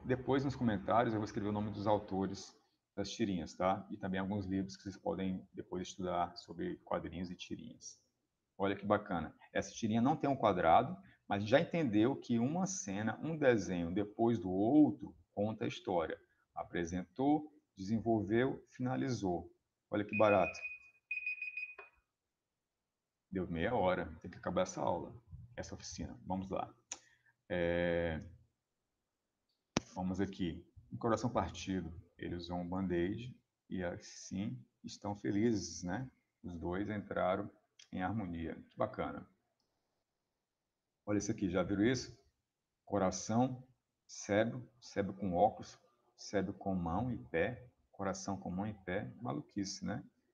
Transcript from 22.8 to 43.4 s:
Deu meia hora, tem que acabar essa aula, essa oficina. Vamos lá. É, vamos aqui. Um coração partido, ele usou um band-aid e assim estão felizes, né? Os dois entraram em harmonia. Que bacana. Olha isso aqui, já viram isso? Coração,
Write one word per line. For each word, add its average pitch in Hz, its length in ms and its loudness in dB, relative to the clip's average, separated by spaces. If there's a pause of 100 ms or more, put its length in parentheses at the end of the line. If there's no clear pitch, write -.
Deu 90 160 0
meia 87 280 0
hora, 90 300 4 (160)
tem 90 100 -10
que - 60 -14
acabar 92 260 0
essa - 180 -6
aula, 71 340 -2 (400)
essa - 200 -10
oficina. - 500 -8
Vamos 95 240 -4
lá. - 240 -4 (760)
É, 85 720 2 (1700)
vamos 92 260 -2
aqui. 90 460 -2 (260)
Um 120 60 -8
coração 117 320 2
partido, 92 640 -2 (240)
ele 87 180 -6
usou 87 220 -6
um 90 100 -4
band-aid 95 720 -2 (320)
e 95 140 -4
assim 101 760 -6 (240)
estão - 320 -6
felizes, 104 680 0
né? 107 260 -4 (340)
Os 87 140 -8
dois 92 320 -2
entraram 95 600 0 (420)
em 92 100 -4
harmonia. 90 540 -4 (140)
Que - 60 -20
bacana. - 520 -4 (1800)
Olha 104 140 2
isso 113 120 0
aqui, 101 180 0
já 92 120 4
viram 98 240 4
isso? 127 320 0 (680)
Coração, 110 800 2 (440)